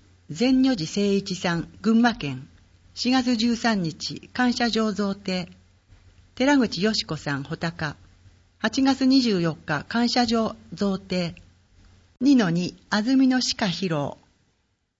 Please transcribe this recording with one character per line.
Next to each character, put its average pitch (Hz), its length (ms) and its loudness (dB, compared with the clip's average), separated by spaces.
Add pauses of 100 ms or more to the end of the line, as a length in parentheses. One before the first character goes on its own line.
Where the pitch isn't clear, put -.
(300)
善 254 320 2
如 262 140 4
寺 160 100 -6
誠 - 140 -4
一 196 340 0
さ 170 220 -2
ん、 165 120 -6 (140)
群 220 160 4
馬 233 160 4
県。 139 320 -10 (480)
四 - 160 -2
月 254 260 2
十 233 200 0
三 226 260 0
日、 - 500 -8
感 247 200 0
謝 240 180 0
状 220 220 -2
贈 196 240 -4
呈。 185 320 -6 (880)
寺 277 220 4
口 233 220 0
よ 214 140 0
し - 100 -4
子 160 120 -6
さ 143 200 -6
ん、 135 60 -6
穂 160 140 -10
高。 165 400 -8 (640)
八 220 240 -2
月 269 240 2
二 262 140 6
十 214 200 2
四 165 160 0
日、 - 320 -6
感 240 200 0
謝 240 180 0
状 226 280 -2 (180)
贈 190 260 -2
呈。 180 360 -6 (840)
二 277 160 6
の 202 140 4
二、 170 260 -2 (120)
安 214 280 0
曇 262 100 6
野 254 140 2
鹿 - 260 -4
披 180 220 -2
露。 147 280 -4 (840)